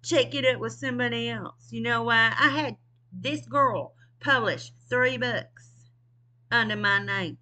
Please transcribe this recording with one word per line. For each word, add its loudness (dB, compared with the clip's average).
Check 0
it -2
out 4
with -6
somebody -4
else. -10
You -8
know 0
why? 4
I 6
had -2
this -6
girl 0
publish 0
three 2
books -6
under 2
my 2
name. -4